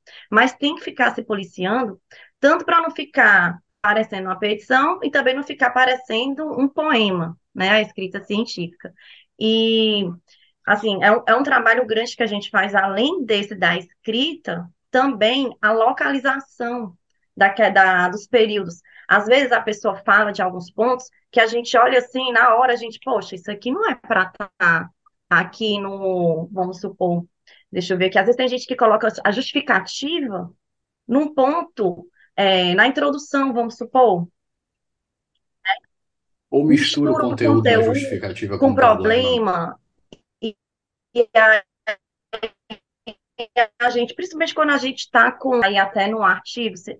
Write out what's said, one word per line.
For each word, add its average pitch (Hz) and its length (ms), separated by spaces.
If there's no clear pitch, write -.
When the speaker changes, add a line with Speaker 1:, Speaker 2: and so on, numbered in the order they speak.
Speaker 1:
mas 226 240
tem 285 220
que - 80
ficar - 320
se - 80
policiando, 196 760
tanto 320 260
pra 330 160
não 330 100
ficar 202 640
parecendo 208 460
uma 185 120
petição 262 640
e 294 60
também 262 260
não 285 80
ficar 254 280
parecendo 254 760
um 277 80
poema, 208 680
né, 190 160
a 214 100
escrita 196 420
científica. 185 720
E, 220 640
assim, 202 380
é 202 80
um, 240 160
é 226 80
um 269 80
trabalho 247 420
grande 220 300
que 240 80
a 220 40
gente 202 220
faz, 202 260
além 214 500
desse 208 300
da 175 220
escrita, 214 920
também 254 680
a 214 100
localização 247 1200
da, 196 120
que-, 202 220
da, 185 380
dos 208 180
períodos. 208 540
Às 208 200
vezes 254 240
a 226 100
pessoa 208 340
fala 208 260
de 202 100
alguns 180 300
pontos 247 340
que 233 80
a 226 80
gente 233 300
olha 247 220
assim, 254 320
na 233 240
hora 247 180
a - 20
gente, 226 280
"Poxa, 202 320
isso 180 160
aqui 208 200
não 415 180
é 269 60
pra 190 300
tá 175 320
aqui 202 500
no", 185 720
vamos 185 300
supor, 175 440
deixa 185 220
eu 185 40
ver 185 100
aqui, 190 120
às 190 60
vezes 240 120
tem 254 100
gente 247 200
que 247 80
coloca 220 320
a 208 80
justificativa 240 1200
num 294 260
ponto, 262 720
é, 185 400
na 214 120
introdução, 277 640
vamos 233 240
supor. 226 500
Speaker 2:
Ou 143 160
mistura 147 460
o - 20
Speaker 1:
Mistura - 140
o - 20
Speaker 2:
conteúdo 110 320
da 247 140
Speaker 1:
conteúdo 226 200
Speaker 2:
justificativa 214 600
Speaker 1:
com 269 100
Speaker 2:
com 262 40
o 208 40
problema. 220 1000
Speaker 1:
problema. - 20
E, 220 140
e 233 220
a, 220 280
a 247 100
gente, 240 260
principalmente 330 400
quando 302 160
a 277 60
gente 254 340
tá 240 200
com, 247 320
aí 196 140
até 196 300
num 220 160
artigo, 190 520